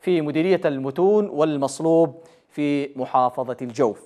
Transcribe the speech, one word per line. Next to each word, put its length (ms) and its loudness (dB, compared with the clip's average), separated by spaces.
في 200 0
مديرية 440 0
المتون 640 0
والمصلوب 840 0
في 460 -2
محافظة 680 -2
الجوف. 440 -2